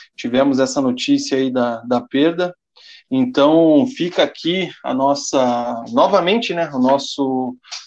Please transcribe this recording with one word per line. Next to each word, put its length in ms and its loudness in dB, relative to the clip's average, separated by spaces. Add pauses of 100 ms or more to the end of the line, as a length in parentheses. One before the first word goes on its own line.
(160)
tivemos 420 0
essa 240 0
notícia 560 -2
aí 120 0
da, 320 -2
da 180 -2
perda. 540 -2 (540)
Então, 800 4
fica 380 -2
aqui 460 -4 (140)
a 80 -4
nossa, 920 -2 (100)
novamente, 600 0
né, 220 -4
o 40 -4
nosso, 800 -2 (300)